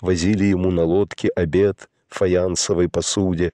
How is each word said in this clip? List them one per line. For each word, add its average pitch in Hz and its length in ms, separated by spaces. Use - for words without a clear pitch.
возили 92 440
ему 92 260
на 85 140
лодке 95 460
обед 92 580
в - 120
фаянсовой 90 720
посуде, 87 640